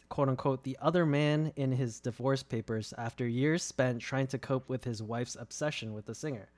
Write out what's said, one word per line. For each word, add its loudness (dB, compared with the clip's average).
quote 2
unquote, 2
"the -6
other 4
man" 4
in 0
his 0
divorce 0
papers -4
after -4
years 2
spent 0
trying 0
to -4
cope -2
with -4
his -4
wife's -4
obsession -6
with -10
the -8
singer. -6